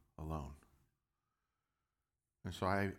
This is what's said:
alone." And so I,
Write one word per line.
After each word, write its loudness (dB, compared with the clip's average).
alone." -4
And -4
so 0
I, 4